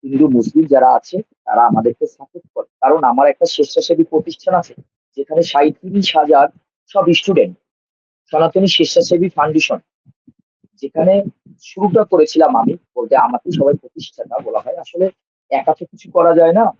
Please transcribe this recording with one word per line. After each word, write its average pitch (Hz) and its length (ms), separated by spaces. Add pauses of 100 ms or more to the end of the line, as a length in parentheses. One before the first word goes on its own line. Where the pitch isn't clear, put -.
হিন্দু 139 240
মুসলিম 131 380
যারা 131 280
আছে, 180 280 (240)
তারা 113 200
আমাদেরকে 117 420
সাপোর্ট - 380 (100)
করে। 113 120 (140)
কারণ 151 220
আমার 131 240
একটা 147 180
স্বেচ্ছাসেবী 160 580
প্রতিষ্ঠান 165 520
আছে, 156 180 (420)
যেখানে 156 280
সাঁইত্রিশ 165 760
হাজার 147 300 (400)
সব 196 260
স্টুডেন্ট, 139 440 (760)
সনাতনী 165 360
স্বেচ্ছাসেবী 170 600
ফাউন্ডেশন, 156 500 (1040)
যেখানে 175 400 (380)
শুরুটা 196 420
করেছিলাম 160 520
আমি, - 180 (220)
বলতে 120 200
আমাকে 180 360
সবাই 147 220
প্রতিষ্ঠাতা - 640
বলা 110 200
হয়, - 180
আসলে 185 320 (400)
একা 156 240
তো 165 120
কিছু - 260
করা 170 240
যায় 165 180
না। 220 120 (140)